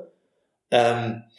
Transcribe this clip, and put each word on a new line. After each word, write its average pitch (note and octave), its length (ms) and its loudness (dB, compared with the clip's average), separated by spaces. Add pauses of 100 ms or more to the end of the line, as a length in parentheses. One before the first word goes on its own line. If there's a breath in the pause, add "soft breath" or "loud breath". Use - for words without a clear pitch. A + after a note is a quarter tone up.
(720)
Ähm, A#2 520 0 (160 loud breath)